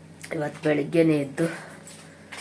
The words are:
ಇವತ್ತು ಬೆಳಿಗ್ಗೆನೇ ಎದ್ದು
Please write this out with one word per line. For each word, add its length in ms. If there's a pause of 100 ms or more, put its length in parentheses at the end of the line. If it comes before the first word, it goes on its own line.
(340)
ಇವತ್ತು 360
ಬೆಳಿಗ್ಗೆನೇ 480
ಎದ್ದು 300 (920)